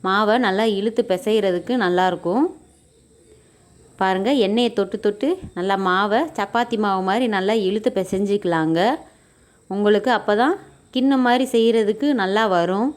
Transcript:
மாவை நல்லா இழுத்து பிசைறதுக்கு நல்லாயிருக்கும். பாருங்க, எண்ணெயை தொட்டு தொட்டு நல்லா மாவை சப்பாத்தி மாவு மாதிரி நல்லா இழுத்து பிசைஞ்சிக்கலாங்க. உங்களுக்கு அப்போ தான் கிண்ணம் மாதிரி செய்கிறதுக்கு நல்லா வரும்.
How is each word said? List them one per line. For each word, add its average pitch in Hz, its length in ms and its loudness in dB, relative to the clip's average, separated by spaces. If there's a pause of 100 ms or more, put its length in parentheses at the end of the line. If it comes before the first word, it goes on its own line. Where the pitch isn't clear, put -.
மாவை 208 280 2 (120)
நல்லா 196 180 0 (140)
இழுத்து 220 240 -2 (100)
பிசைறதுக்கு 190 600 0 (120)
நல்லாயிருக்கும். 180 600 0 (1600)
பாருங்க, 190 300 0 (160)
எண்ணெயை 226 320 0
தொட்டு 196 260 -4
தொட்டு 208 240 0 (280)
நல்லா 190 200 -2 (120)
மாவை 202 320 2 (180)
சப்பாத்தி 233 460 -2
மாவு 190 240 0
மாதிரி 240 180 0 (100)
நல்லா 190 180 0 (140)
இழுத்து 214 300 0
பிசைஞ்சிக்கலாங்க. 185 840 0 (920)
உங்களுக்கு 208 440 2
அப்போ 208 240 0
தான் 311 120 2 (400)
கிண்ணம் 262 320 2
மாதிரி 254 180 2 (100)
செய்கிறதுக்கு 226 520 2 (160)
நல்லா 202 220 0 (120)
வரும். 185 400 0